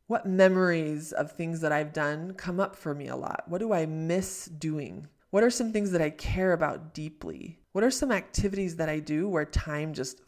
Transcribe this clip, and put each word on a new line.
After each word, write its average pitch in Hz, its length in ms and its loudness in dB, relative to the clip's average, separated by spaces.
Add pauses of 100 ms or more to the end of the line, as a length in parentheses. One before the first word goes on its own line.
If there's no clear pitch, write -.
What 226 180 -2
memories 180 840 4
of 151 200 -2
things 165 280 -6
that 156 120 2
I've 151 220 0
done 156 400 -2
come 185 260 -4
up 196 160 -2
for 151 180 -6
me 143 140 -10
a 127 80 -6
lot? - 300 -6
What 170 120 -4
do 220 140 0
I 165 140 2
miss 165 600 -2
doing? 151 600 -6 (220)
What 202 120 6
are 240 80 8
some 233 220 -2
things 202 200 0
that 170 100 4
I 151 80 2
care 185 420 2
about 160 400 0
deeply? 156 680 -10 (120)
What 196 100 2
are 254 80 6
some 262 220 0
activities 190 640 -2
that 160 140 0
I 156 80 0
do 151 280 -2
where 160 200 0
time 151 480 -2
just 131 340 -6